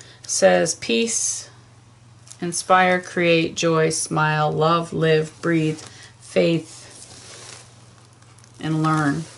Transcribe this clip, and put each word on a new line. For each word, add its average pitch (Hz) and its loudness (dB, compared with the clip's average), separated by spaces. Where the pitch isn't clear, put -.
It - -18
says, - 2
"Peace, - -4
inspire, 180 2
create, 170 0
joy, 160 2
smile, 156 0
love, 165 0
live, 160 0
breathe, 156 -2
faith, - -6
and 156 -2
learn." 156 0